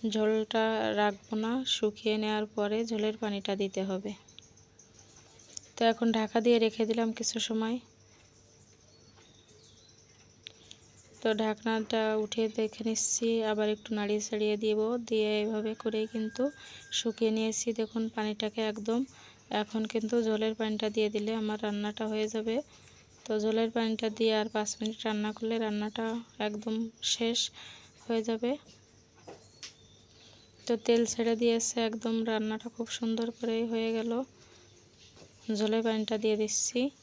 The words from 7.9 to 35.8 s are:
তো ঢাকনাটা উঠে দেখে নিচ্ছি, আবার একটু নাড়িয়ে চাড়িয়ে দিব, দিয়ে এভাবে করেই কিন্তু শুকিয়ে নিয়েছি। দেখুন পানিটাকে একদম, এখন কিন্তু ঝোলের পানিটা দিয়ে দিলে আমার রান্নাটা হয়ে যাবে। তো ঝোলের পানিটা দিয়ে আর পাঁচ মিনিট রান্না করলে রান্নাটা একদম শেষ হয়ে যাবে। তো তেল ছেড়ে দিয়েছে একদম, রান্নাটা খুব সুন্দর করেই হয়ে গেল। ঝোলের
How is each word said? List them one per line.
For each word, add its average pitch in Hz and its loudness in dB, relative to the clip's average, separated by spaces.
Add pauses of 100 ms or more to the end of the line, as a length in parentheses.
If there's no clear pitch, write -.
তো 226 0
ঢাকনাটা 220 0 (140)
উঠে 214 0 (120)
দেখে 220 -2
নিচ্ছি, 226 0 (160)
আবার 214 2
একটু 214 -2
নাড়িয়ে 208 0
চাড়িয়ে 214 0
দিব, 214 2 (260)
দিয়ে 214 2 (100)
এভাবে 214 -2
করেই 220 -2
কিন্তু 220 -2 (500)
শুকিয়ে 226 0
নিয়েছি। 220 0
দেখুন 220 -2
পানিটাকে 214 -2
একদম, 220 0 (580)
এখন 214 -2
কিন্তু 220 -2
ঝোলের 220 2
পানিটা 214 0
দিয়ে 214 2
দিলে 214 -2
আমার 214 -2
রান্নাটা 208 -2
হয়ে 214 0
যাবে। 220 -2 (680)
তো - -4
ঝোলের 220 2
পানিটা 226 0
দিয়ে 220 2
আর 214 0
পাঁচ 214 -2
মিনিট 220 -4
রান্না 214 0
করলে 226 -2
রান্নাটা 214 -2 (320)
একদম 214 -4 (360)
শেষ 233 0 (600)
হয়ে 226 -2
যাবে। 226 -2 (2000)
তো - -2 (120)
তেল 233 6
ছেড়ে 226 0
দিয়েছে 226 2
একদম, 226 -2 (100)
রান্নাটা 220 -2
খুব 226 -8
সুন্দর 226 -2
করেই 226 -2
হয়ে 226 0
গেল। 226 -2 (1400)
ঝোলের 220 2